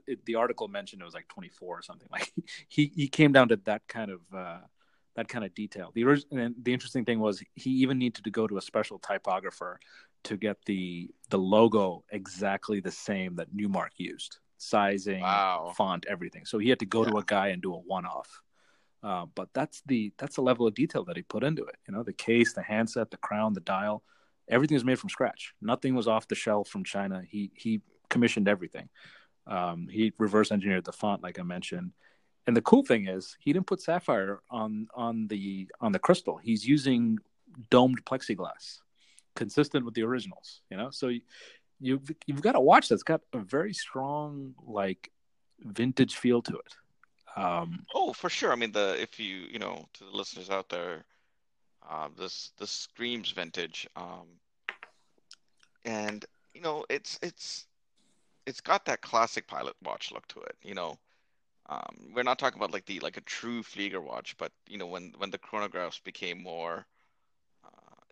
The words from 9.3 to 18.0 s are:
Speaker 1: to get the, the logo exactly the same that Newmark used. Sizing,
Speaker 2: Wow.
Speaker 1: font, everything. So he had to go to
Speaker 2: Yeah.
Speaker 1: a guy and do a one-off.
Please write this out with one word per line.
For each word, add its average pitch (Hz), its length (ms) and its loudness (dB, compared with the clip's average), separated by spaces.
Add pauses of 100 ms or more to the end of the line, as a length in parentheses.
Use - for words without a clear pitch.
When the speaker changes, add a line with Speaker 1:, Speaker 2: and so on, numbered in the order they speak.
Speaker 1:
to 107 120 -4
get 101 200 -2 (100)
the, 90 440 -4 (200)
the 98 80 2
logo 98 720 6
exactly 98 720 -2
the 90 120 -6
same 92 440 -4
that 85 160 -8
Newmark 98 440 -2
used. - 420 -10 (200)
Sizing, 98 640 2
Speaker 2:
Wow. 92 560 2
Speaker 1:
font, 92 320 2
everything. 87 380 -8
So 113 120 -2
he 107 100 4
had 127 120 6
to 107 60 -2
go 113 180 4
to 110 80 2
Speaker 2:
Yeah. 104 80 4
Speaker 1:
a 95 40 -8
guy 101 240 2
and 90 140 -2
do 92 120 -2
a 87 40 -8
one-off. - 640 -8 (600)